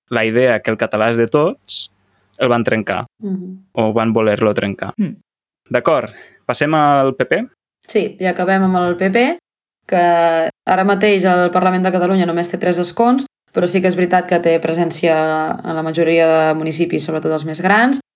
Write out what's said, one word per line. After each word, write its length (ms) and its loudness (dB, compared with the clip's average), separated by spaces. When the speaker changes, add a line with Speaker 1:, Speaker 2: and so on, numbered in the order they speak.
Speaker 1:
la 160 0
idea 340 2
que 100 -4
el 80 -2
català 320 0
és 60 0
de 120 2
tots, 640 -4
el 120 0
van 160 2
trencar, 400 -2
Speaker 2:
Mhm. 480 -10
Speaker 1:
o 220 0
van 180 0
voler-lo 420 2
trencar. 440 -6
Speaker 3:
Mm. 180 -4
Speaker 1:
D'acord, 400 0
passem 300 -2
al 400 2
P 100 -4
P? 220 -2
Speaker 2:
Sí, 320 -4
ja 120 0
acabem 320 0
amb 120 2
el 220 0
P 120 0
P, 280 0
que 640 2
ara 180 2
mateix 420 2
al 260 2
Parlament 340 0
de 60 0
Catalunya 340 0
només 260 -2
té 60 -6
tres 220 -2
escons, 460 0
però 140 0
sí 140 -2
que 80 2
és 80 0
veritat 320 0
que 100 2
té 220 2
presència 1000 -2
en 140 -6
la 80 -4
majoria 420 2
de 300 4
municipis, 480 -4
sobretot 300 -4
els 120 -4
més 160 -8
grans. 380 2